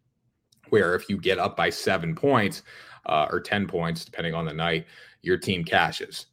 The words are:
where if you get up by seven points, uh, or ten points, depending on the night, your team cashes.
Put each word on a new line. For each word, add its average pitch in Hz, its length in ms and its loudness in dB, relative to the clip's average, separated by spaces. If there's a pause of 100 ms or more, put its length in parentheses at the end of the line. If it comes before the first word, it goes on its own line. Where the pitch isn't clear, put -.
(680)
where 90 260 4
if - 140 -2
you 98 100 -2
get 90 220 0
up 98 160 -2
by 85 140 2
seven 85 440 -2
points, 110 480 2 (440)
uh, 76 220 2
or 90 120 -2
ten 101 260 -2
points, 82 380 -4
depending 82 300 -6
on 82 100 -4
the 78 80 -6
night, 82 340 -2 (360)
your 90 140 2
team 87 280 -2
cashes. - 680 0